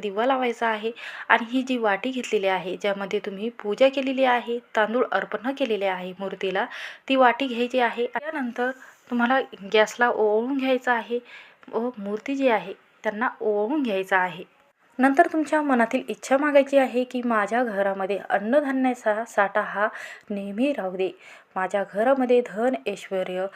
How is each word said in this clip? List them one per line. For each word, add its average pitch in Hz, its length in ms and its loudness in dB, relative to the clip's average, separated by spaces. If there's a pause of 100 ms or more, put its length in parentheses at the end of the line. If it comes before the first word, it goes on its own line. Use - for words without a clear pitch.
दिवा 208 240 -2
लावायचा 240 420 0
आहे 220 240 -4 (360)
आणि 233 220 6
ही 262 120 0
जी 254 140 -2
वाटी 214 340 0
घेतलेली 226 360 -2
आहे 185 300 -2
ज्यामध्ये 196 500 -2
तुम्ही 202 220 -8
पूजा 214 400 2
केलेली 269 360 0
आहे, 240 340 0
तांदूळ 226 540 0
अर्पण 202 460 -4
केलेले 214 280 -2
आहे 185 320 -4
मूर्तीला, 196 480 -4 (420)
ती 269 80 4
वाटी 254 300 6
घ्यायची 240 320 -2
आहे. 233 280 0
त्यानंतर 254 640 -6 (400)
तुम्हाला 247 300 2 (340)
गॅसला 214 340 4
ओवाळून 226 500 2
घ्यायचं 254 340 0
आहे 226 260 -2 (540)
व 233 260 -2
मूर्ती 208 360 -6
जी 269 140 2
आहे 196 240 0 (300)
त्यांना 214 260 -2 (120)
ओवाळून 214 420 0
घ्यायचं 190 340 0
आहे. 180 400 -2 (420)
नंतर 277 340 6
तुमच्या 311 300 0
मनातील 254 460 2
इच्छा 247 280 -2
मागायची 277 400 4
आहे 247 280 2
की 247 200 -6
माझ्या 220 400 2
घरामध्ये 196 540 -2 (120)
अन्नधान्याचा 254 960 0
साठा 208 360 0
हा 202 280 -2 (420)
नेहमी 202 420 -2
राहू 190 240 -4
दे, 185 140 0 (460)
माझ्या 185 280 0 (100)
घरामध्ये 247 520 4
धन, 233 280 0 (120)
ऐश्वर्य, 185 680 -4